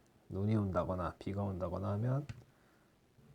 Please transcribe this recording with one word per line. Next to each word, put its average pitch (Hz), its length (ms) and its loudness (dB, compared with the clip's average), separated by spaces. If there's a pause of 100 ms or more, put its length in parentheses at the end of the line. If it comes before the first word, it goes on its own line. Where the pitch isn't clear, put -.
(300)
눈이 101 260 2
온다거나 90 640 2
비가 98 240 -2
온다거나 92 500 -2
하면 127 320 2 (1080)